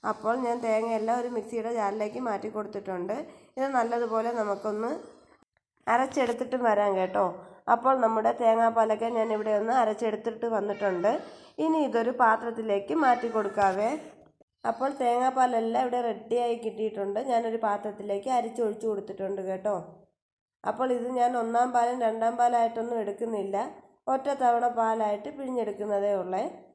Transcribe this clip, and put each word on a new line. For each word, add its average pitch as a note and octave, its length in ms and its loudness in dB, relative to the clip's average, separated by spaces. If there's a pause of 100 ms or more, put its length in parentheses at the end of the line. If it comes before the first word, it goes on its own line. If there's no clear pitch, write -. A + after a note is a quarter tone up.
(100)
അപ്പോൾ A3 240 0 (100)
ഞാൻ A#3 200 0
തേങ്ങയെല്ലാം A3+ 580 0
ഒരു A#3+ 120 -4
മിക്സിയുടെ A3+ 440 -4
ജാറിലേക്ക് G#3+ 480 -2
മാറ്റി G#3+ 280 -4
കൊടുത്തിട്ടുണ്ട്. G3+ 600 -6 (400)
ഇത് C4 100 -2 (120)
നല്ലതുപോലെ A#3 600 0
നമുക്കൊന്ന് G#3+ 520 -2 (1000)
അരച്ചെടുത്തിട്ടും B3+ 760 0
വരാം G#3 300 4
കേട്ടോ. F#3+ 260 2 (500)
അപ്പോൾ B3 200 4 (100)
നമ്മുടെ A3 280 4 (100)
തേങ്ങാപ്പാലൊക്കെ A3+ 760 4
ഞാൻ A3 180 2
ഇവിടെ G#3+ 240 0
ഒന്ന് A3+ 220 0
അരച്ചെടുത്തിട്ട് G#3+ 760 0
വന്നിട്ടുണ്ട്. G3 560 0 (540)
ഇനി D#4+ 240 2
ഇതൊരു A#3 340 0
പാത്രത്തിലേക്ക് A3+ 800 0
മാറ്റി A#3+ 320 4
കൊടുക്കാവേ. G3+ 560 2 (800)
അപ്പോൾ B3+ 180 -2 (140)
തേങ്ങാപ്പാലെല്ലാം A#3+ 840 2
ഇവിടെ B3 240 -2
റെഡിയായി A#3+ 560 -2
കിട്ടിയിട്ടുണ്ട്. G#3+ 560 -4 (120)
ഞാനൊരു A3+ 340 0
പാത്രത്തിലേക്ക് G#3 720 -4
അരിച്ചൊഴിച്ച് A3+ 540 -2
കൊടുത്തിട്ടുണ്ട് G3 580 -6
കേട്ടോ. F#3+ 260 -2 (960)
അപ്പോൾ A#3+ 260 0
ഇത് A#3+ 140 -4 (100)
ഞാൻ A#3+ 100 4 (120)
ഒന്നാം A#3 340 2
പാലും A#3+ 300 2
രണ്ടാം A3+ 340 0
പാലായിട്ടൊന്നും A#3 640 2
എടുക്കുന്നില്ല, G3+ 640 -4 (460)
ഒറ്റ C4 120 -2 (160)
തവണ A#3+ 240 4 (140)
പാലായിട്ട് A3 480 0 (100)
പിഴിഞ്ഞെടുക്കുന്നതേ G#3 760 -2 (100)
ഉള്ളേ. F#3 200 -2 (300)